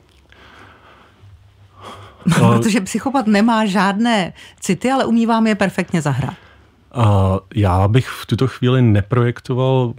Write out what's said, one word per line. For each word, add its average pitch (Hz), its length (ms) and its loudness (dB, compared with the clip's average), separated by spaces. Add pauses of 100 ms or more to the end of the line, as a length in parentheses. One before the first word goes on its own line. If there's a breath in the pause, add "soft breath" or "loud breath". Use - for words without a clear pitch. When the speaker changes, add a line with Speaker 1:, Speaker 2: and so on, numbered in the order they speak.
(2250 loud breath)
Speaker 1:
A - 40 2
Speaker 2:
<laughs> - 140 4
Protože 190 280 0
psychopat 233 460 -4
nemá 220 380 2
žádné 202 680 0 (260 loud breath)
city, 233 320 -4
ale 269 140 0
umí 233 200 0
vám 226 220 0
je 214 80 0
perfektně 185 460 -2
zahrát. 135 320 -4 (640 soft breath)
Speaker 1:
A 98 420 2 (180)
já 98 320 2
bych 120 200 2
v - 180 -14
tuto 131 220 -2
chvíli 123 340 0
neprojektoval 120 1160 0